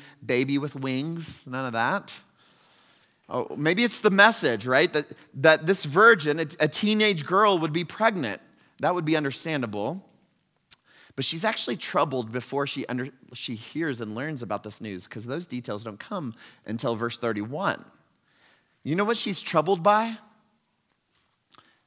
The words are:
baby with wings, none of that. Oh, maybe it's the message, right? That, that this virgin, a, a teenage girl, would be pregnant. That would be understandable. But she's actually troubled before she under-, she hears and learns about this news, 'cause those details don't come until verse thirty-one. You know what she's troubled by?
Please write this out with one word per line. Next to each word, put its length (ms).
baby 320
with 180
wings, 680
none 200
of 80
that. 440
Oh, 260
maybe 280
it's 160
the 100
message, 560
right? 260
That, 140
that 320
this 180
virgin, 540
a, 80
a 80
teenage 560
girl, 360
would 140
be 100
pregnant. 580
That 160
would 100
be 100
understandable. 880
But 80
she's 180
actually 320
troubled 560
before 340
she 220
under-, 220
she 220
hears 440
and 160
learns 260
about 220
this 160
news, 280
'cause 180
those 200
details 380
don't 160
come 340
until 300
verse 220
thirty-one. 680
You 120
know 80
what 140
she's 240
troubled 420
by? 340